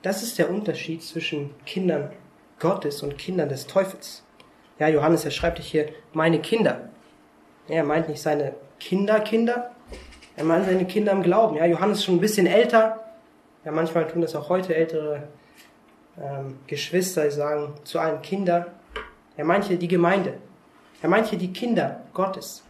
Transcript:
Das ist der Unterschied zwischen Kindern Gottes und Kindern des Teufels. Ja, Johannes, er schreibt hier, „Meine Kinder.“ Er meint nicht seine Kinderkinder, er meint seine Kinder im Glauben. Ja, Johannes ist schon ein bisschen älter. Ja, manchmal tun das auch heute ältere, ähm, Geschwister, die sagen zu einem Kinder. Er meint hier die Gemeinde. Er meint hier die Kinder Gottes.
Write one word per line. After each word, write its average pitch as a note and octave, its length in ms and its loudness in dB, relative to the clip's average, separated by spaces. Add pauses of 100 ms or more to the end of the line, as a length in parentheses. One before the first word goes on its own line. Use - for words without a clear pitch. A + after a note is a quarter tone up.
Das G3+ 200 -2
ist - 160 -8
der E3 120 2
Unterschied F3 520 -6
zwischen D3 520 -6 (100)
Kindern D#3+ 480 -2 (460)
Gottes D3+ 440 -2
und C#3+ 140 -6
Kindern F3 320 -2
des C3+ 180 -6
Teufels. - 560 -4 (560)
Ja, D#3 100 4
Johannes, D#3 360 4
er - 60 -2
schreibt - 280 -2
hier, D3+ 300 -2 (240)
„Meine D#3+ 280 2
Kinder.“ G3 500 0 (760)
Er D#3+ 180 0
meint D#3 260 0
nicht C#3+ 100 -8
seine D3 340 -2 (240)
Kinderkinder, A3 960 0 (600)
er D3+ 80 -4
meint E3+ 220 2
seine F#3 180 2
Kinder G#3 280 0
im F#3+ 100 2
Glauben. F3+ 340 4
Ja, D#3+ 80 2
Johannes F3 360 2
ist - 40 -2
schon F3+ 120 4
ein E3 40 4
bisschen G3+ 260 4
älter. A3 540 4 (640)
Ja, D3+ 80 -8
manchmal E3 340 0
tun E3+ 140 -2
das D#3 160 -2
auch C#3+ 140 -6
heute F3+ 240 0
ältere, D3+ 540 -2 (920)
ähm, C#3 460 -10
Geschwister, E3 580 -2
die D3 60 4
sagen D3 420 -2 (120)
zu - 140 -4
einem D#3 220 0
Kinder. F3 540 -2 (640)
Er D3+ 80 -4
meint F#3+ 180 4
hier F#3 140 0
die E3+ 100 -4
Gemeinde. F3+ 460 2 (680)
Er D#3 80 -2
meint A3 200 4
hier F#3+ 100 -4
die F3+ 140 -4
Kinder F3+ 500 -2 (100)
Gottes. - 580 -6